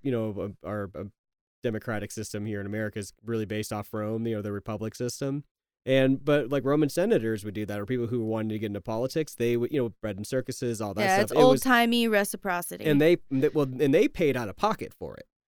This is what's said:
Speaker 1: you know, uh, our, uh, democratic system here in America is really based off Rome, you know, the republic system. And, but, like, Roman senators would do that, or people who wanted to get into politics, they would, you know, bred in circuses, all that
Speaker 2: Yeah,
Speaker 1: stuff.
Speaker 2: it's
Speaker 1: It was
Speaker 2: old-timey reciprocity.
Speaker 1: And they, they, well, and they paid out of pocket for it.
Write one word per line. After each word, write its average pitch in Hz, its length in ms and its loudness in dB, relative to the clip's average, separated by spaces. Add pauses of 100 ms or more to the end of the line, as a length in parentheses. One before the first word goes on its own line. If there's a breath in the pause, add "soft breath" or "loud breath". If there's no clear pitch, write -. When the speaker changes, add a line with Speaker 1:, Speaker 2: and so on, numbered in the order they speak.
Speaker 1:
you 135 80 0
know, 104 420 -4 (100)
uh, - 40 -10
our, 101 280 -6
uh, 85 80 -8 (600)
democratic 107 480 -4
system 104 340 -8
here 107 160 -6
in 98 60 -8
America 107 320 -6
is 101 120 -10 (140)
really 110 200 -2
based 107 280 -6
off 104 200 -8
Rome, 110 340 -4
you 113 80 -2
know, 104 80 -4
the 104 80 -6
republic 107 420 -6
system. 135 500 -4 (440)
And, 135 360 4
but, 147 260 2
like, 139 140 0
Roman 151 240 4
senators 127 560 0
would 104 120 -8
do 107 100 -2
that, 104 140 -4
or 101 80 -6
people 123 200 -2
who 117 160 -2
wanted 110 300 -2
to 107 60 -4
get 107 80 -4
into 101 120 -6
politics, 127 540 -4
they 120 240 2
would, 120 160 0
you 143 80 2
know, 117 80 0 (120)
bred 104 160 -6
in 104 60 -8
circuses, 123 560 -4
all 104 140 -4
that - 80 -2
Speaker 2:
Yeah, 190 140 4
Speaker 1:
stuff. 202 80 4
Speaker 2:
it's - 80 -2
Speaker 1:
It - 60 -6
was - 80 8
Speaker 2:
old-timey 240 600 4
reciprocity. 196 800 -2
Speaker 1:
And 147 160 6
they, 170 160 6 (140)
they, 139 180 2
well, 147 180 2 (120)
and 139 140 4
they 208 140 6
paid 143 300 0
out 113 120 -4
of - 60 -12
pocket - 380 -2
for 76 240 -12
it. - 80 -20 (220)